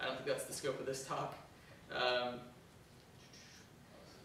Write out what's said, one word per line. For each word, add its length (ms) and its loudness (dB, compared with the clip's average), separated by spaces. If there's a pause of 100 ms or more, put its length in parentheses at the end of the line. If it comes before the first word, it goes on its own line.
I 60 2
don't 100 2
think 100 -4
that's 180 4
the 80 -4
scope 280 2
of 60 -2
this 180 2
talk. 320 0 (580)
Um, 460 6 (1800)